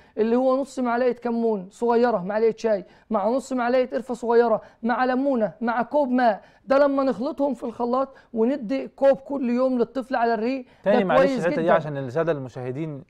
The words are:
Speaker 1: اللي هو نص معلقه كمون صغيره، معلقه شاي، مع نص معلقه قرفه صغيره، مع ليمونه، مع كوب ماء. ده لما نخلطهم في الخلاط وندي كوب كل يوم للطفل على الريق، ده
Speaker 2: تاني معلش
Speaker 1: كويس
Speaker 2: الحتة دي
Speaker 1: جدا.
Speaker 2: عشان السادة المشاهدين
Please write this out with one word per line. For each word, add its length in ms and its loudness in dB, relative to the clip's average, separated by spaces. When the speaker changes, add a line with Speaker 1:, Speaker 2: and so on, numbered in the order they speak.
Speaker 1:
اللي 180 2
هو 240 2
نص 180 -8
معلقه 340 0
كمون 580 -2
صغيره، 520 2
معلقه 340 0
شاي، 280 -2
مع 180 0
نص 240 -2
معلقه 440 0
قرفه 180 -6
صغيره، 460 2
مع 220 0
ليمونه، 560 0
مع 220 -2
كوب 280 0
ماء. 320 2
ده 120 4
لما 260 2
نخلطهم 500 -2
في 100 -12
الخلاط 440 -4
وندي 540 -2
كوب 280 2
كل 340 -6
يوم 280 0
للطفل 380 -4
على 180 0
الريق، 300 -4
ده 80 2
Speaker 2:
تاني 120 4
معلش 160 4
Speaker 1:
كويس 180 2
Speaker 2:
الحتة 180 -2
دي 60 -2
Speaker 1:
جدا. 100 4
Speaker 2:
عشان 240 0
السادة 360 -2
المشاهدين 760 -8